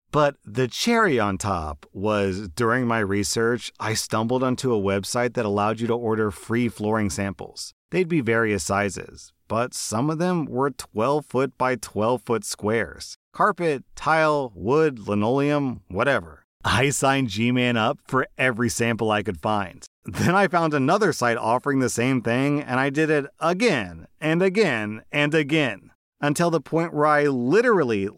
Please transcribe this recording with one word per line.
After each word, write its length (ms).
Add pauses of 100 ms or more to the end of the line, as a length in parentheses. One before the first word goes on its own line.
(120)
But 320
the 240
cherry 500
on 200
top 540
was, 560
during 380
my 140
research, 800
I 140
stumbled 500
onto 280
a 80
website 540
that 100
allowed 360
you 80
to 60
order 360
free 380
flooring 420
samples. 640 (180)
They'd 180
be 120
various 440
sizes, 680 (160)
but 240
some 380
of 80
them 260
were 260
twelve 540
foot 320
by 200
twelve 460
foot 220
squares. 720 (160)
Carpet, 520 (120)
tile, 580
wood, 540
linoleum, 800
whatever. 540 (220)
I 260
signed 380
G-Man 500
up 280
for 200 (100)
every 320
sample 420
I 120
could 180
find. 460 (180)
Then 300
I 140
found 260
another 400
site 240
offering 400
the 100
same 320
thing, 400
and 180
I 120
did 180
it 180 (140)
again 640 (140)
and 220
again 680
and 240
again, 580 (280)
until 300
the 100
point 320
where 140
I 200
literally 920